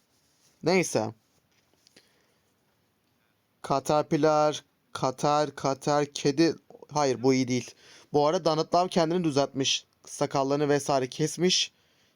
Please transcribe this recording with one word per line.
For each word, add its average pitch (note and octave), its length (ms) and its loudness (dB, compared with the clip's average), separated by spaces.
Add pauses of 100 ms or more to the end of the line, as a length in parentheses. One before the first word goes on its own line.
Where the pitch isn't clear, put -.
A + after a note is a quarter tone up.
(640)
Neyse. C#3+ 500 0 (2500)
Caterpillar, D3+ 960 0 (300)
Kater, D3 640 -2
Kater, C#3+ 580 -2
kedi. D3 420 0 (380)
Hayır, C3+ 300 0
bu C3+ 100 6
iyi C3 140 0
değil. B2 240 -4 (420)
Bu D3 140 4
arada E3 180 0
Donut D#3+ 300 0
Love F3+ 140 2
kendini E3+ 340 0
düzeltmiş. C3+ 640 0 (200)
Sakallarını C#3+ 640 -2
vesaire C#3 400 0
kesmiş. D#3+ 640 -2 (440)